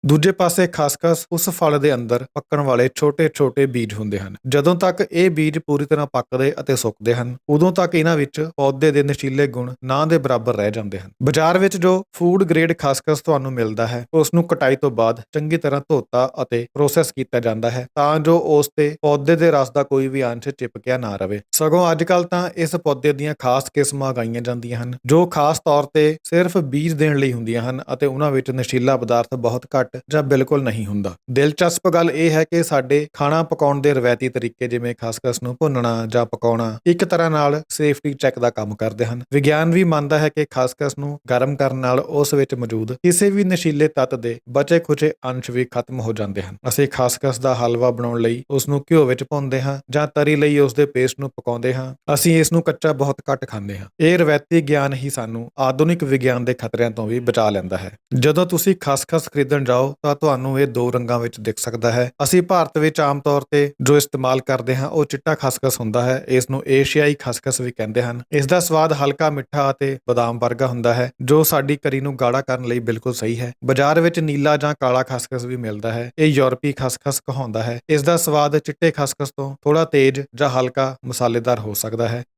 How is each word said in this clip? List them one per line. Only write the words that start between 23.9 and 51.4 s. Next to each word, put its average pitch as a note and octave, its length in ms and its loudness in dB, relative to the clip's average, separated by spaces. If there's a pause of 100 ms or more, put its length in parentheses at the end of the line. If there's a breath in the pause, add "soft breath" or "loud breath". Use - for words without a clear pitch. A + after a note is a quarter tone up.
ਉਗਾਈਆਂ A#2 300 -4
ਜਾਂਦੀਆਂ A#2+ 420 -6
ਹਨ, B2 120 -8 (120)
ਜੋ E3 200 6
ਖਾਸ D#3 320 0
ਤੌਰ D3 260 2 (100)
ਤੇ D#3 300 4
ਸਿਰਫ F3 340 0
ਬੀਜ D3 340 -2
ਦੇਣ D3+ 240 2
ਲਈ C3+ 160 2
ਹੁੰਦੀਆਂ A#2 300 -4
ਹਨ B2+ 200 -6 (100)
ਅਤੇ C3+ 140 -2
ਉਹਨਾਂ C#3 240 0
ਵਿੱਚ C3 200 -2
ਨਸ਼ੀਲਾ B2+ 460 0
ਪਦਾਰਥ A#2+ 380 0
ਬਹੁਤ A#2+ 320 -2
ਘੱਟ B2+ 300 -2 (140)
ਜਾਂ D3+ 120 2
ਬਿਲਕੁਲ C#3 400 2
ਨਹੀਂ A2 240 -4
ਹੁੰਦਾ। G2 300 -6 (140)
ਦਿਲਚਸਪ D3+ 580 2
ਗੱਲ E3+ 220 2
ਇਹ D#3+ 200 2
ਹੈ D#3+ 140 2
ਕਿ E3+ 180 0
ਸਾਡੇ C#3+ 500 0
ਖਾਣਾ D3+ 300 0
ਪਕਾਉਣ C#3+ 380 0
ਦੇ C#3+ 140 2
ਰਵਾਇਤੀ B2 340 2
ਤਰੀਕੇ, A#2+ 400 -6
ਜਿਵੇਂ A#2+ 300 -4
ਖਸਖਸ A#2+ 440 -6
ਨੂੰ B2 180 -8
ਭੁੰਨਣਾ A#2+ 460 0
ਜਾਂ A#2 200 0
ਪਕਾਉਣਾ, A2+ 600 -2
ਇੱਕ F3 180 2
ਤਰ੍ਹਾਂ E3 260 0
ਨਾਲ D3+ 380 2
ਸੇਫਟੀ D3 440 -2
ਚੈੱਕ C3 260 -2
ਦਾ A#2+ 120 2
ਕੰਮ G#2 240 -6
ਕਰਦੇ A2 300 -2
ਹਨ। A#2+ 180 -6 (100)
ਵਿਗਿਆਨ D3+ 380 2
ਵੀ F#3 140 4
ਮੰਨਦਾ D3+ 340 2
ਹੈ D3+ 100 2
ਕਿ D3+ 220 -2
ਖਸਖਸ C3 480 -2
ਨੂੰ C#3+ 220 -8 (100)
ਗਰਮ C3 260 0
ਕਰਨ C3+ 200 0
ਨਾਲ B2+ 240 0
ਉਸ C#3+ 340 0
ਵਿੱਚ C#3 200 0
ਮੌਜੂਦ A2+ 380 -4
ਕਿਸੇ F3+ 380 2
ਵੀ G3 140 0
ਨਸ਼ੀਲੇ D#3+ 440 2
ਤੱਤ C3+ 260 0
ਦੇ A#2 240 -6 (100)
ਬਚੇ C#3 300 2
ਖੁਚੇ D3+ 340 0 (120)
ਅੰਸ਼ B2+ 260 -6
ਵੀ B2 200 -2
ਖਤਮ B2 300 -6
ਹੋ A2+ 120 -4
ਜਾਂਦੇ G2+ 300 -6
ਹਨ। F#2+ 140 -12 (120)
ਅਸੀਂ C#3 200 0
ਖਸਖਸ B2+ 500 -2
ਦਾ C3 160 0
ਹਲਵਾ A#2+ 360 0
ਬਣਾਉਣ A#2+ 300 -4
ਲਈ A#2 300 -2
ਉਸ C#3 180 -2
ਨੂੰ C#3+ 220 -2
ਘਿਓ D#3+ 140 6
ਵਿੱਚ B2+ 200 0
ਭੁੰਨਦੇ C3+ 380 -4
ਹਾਂ C#3 160 -4 (120)
ਜਾਂ D3 240 0
ਤਰੀ D3+ 220 2
ਲਈ D3 220 2
ਉਸ C#3 160 4
ਦੇ D3 120 4
ਪੇਸਟ C3 340 -2
ਨੂੰ C3+ 160 -8
ਪਕਾਉਂਦੇ B2 380 -4